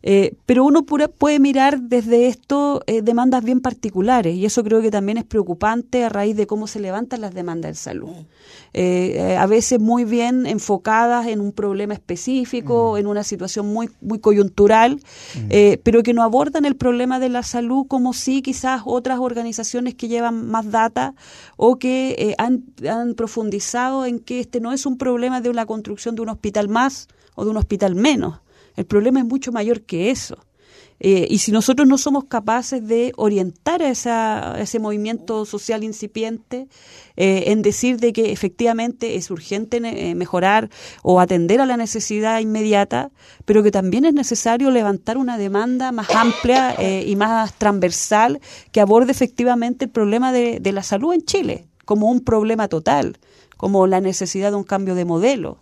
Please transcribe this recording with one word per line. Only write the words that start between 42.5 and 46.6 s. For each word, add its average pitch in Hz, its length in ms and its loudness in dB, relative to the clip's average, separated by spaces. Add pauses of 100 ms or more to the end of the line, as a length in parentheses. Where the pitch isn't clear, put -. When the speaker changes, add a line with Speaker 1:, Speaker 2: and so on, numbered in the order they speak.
Speaker 1:
pero 214 180 6
que 208 80 6
también 196 360 2
es 320 80 4
necesario 247 580 0
levantar 214 460 0
una 247 200 -2
demanda 233 540 -2
más 220 180 -6
amplia, 240 680 2